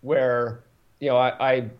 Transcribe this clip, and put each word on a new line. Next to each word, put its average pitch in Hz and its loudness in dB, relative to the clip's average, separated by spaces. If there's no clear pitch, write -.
where, 123 -2
you 143 -4
know, 123 4
I, 127 2
I, 120 -4